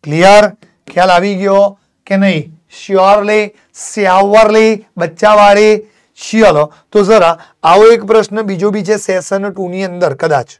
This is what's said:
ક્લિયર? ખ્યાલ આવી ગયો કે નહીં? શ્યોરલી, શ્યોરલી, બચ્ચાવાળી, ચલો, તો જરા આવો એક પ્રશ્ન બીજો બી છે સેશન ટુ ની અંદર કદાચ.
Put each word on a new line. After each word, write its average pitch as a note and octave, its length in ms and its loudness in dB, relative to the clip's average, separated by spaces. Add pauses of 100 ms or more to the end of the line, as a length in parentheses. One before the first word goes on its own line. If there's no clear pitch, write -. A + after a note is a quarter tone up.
ક્લિયર? F#3+ 480 2 (360)
ખ્યાલ F#3 220 -2
આવી F#3+ 240 0
ગયો G3 440 -2 (280)
કે G3 100 -4
નહીં? E3+ 360 -2 (180)
શ્યોરલી, G3+ 800 -2 (240)
શ્યોરલી, G#3+ 1120 0 (100)
બચ્ચાવાળી, G#3 800 2 (420)
ચલો, F#3 460 0 (280)
તો G#3 120 2
જરા F3+ 340 2 (240)
આવો F#3 240 4
એક A3+ 180 2
પ્રશ્ન G#3+ 380 -2
બીજો G3 280 -4
બી G3+ 140 -6
છે G#3+ 120 -2
સેશન G3 540 -6
ટુ F#3 180 -12
ની F#3 160 -8
અંદર F3 300 -4
કદાચ. C#3 460 -4